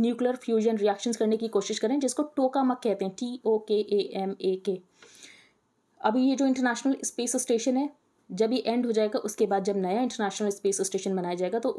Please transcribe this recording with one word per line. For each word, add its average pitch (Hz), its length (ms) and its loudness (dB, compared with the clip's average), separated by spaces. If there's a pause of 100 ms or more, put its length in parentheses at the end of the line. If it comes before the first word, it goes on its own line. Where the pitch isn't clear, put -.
न्यूक्लियर 247 360 2
फ्यूजन 226 400 2
रिएक्शंस 208 400 0
करने 220 200 2
की 226 120 -4
कोशिश 214 300 0
कर 220 100 0
रहे 254 60 2
हैं, 294 60 0
जिसको 269 220 0 (140)
टोकामक 262 480 2
कहते 196 200 0
हैं, 185 100 -4
टी 247 320 -8
ओ 220 120 4 (100)
के 214 120 2 (160)
ए 190 200 0
एम 190 240 -2
ए 185 160 0 (100)
के। 185 140 -2 (1200)
अभी 254 280 2
ये 269 80 2
जो 277 100 2
इंटरनेशनल 254 580 0
स्पेस 247 320 -4
स्टेशन 247 400 0
है, 285 140 0 (400)
जब 220 220 0
ये 254 60 2
एंड 240 280 0
हो 233 60 0
जाएगा, 214 260 2
उसके 214 280 0
बाद 196 180 0
जब 202 120 0
नया 190 260 0
इंटरनेशनल 214 480 -2
स्पेस 196 320 -2
स्टेशन 190 340 -2
बनाया 175 180 -2
जाएगा, 180 240 -2
तो 233 100 -2 (100)